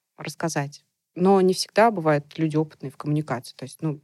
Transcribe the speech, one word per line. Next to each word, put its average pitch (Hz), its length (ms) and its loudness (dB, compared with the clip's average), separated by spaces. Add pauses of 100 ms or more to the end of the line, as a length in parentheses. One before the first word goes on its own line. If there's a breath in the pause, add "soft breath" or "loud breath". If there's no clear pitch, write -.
(180)
рассказать. 151 680 -8 (300)
Но 190 280 4
не 185 120 4
всегда 220 380 2
бывают 156 460 -2
люди 160 180 -2
опытные 156 340 -4
в - 80 -18
коммуникации. 147 600 -4
То 131 80 -12
есть, - 160 -18
ну, 151 220 -4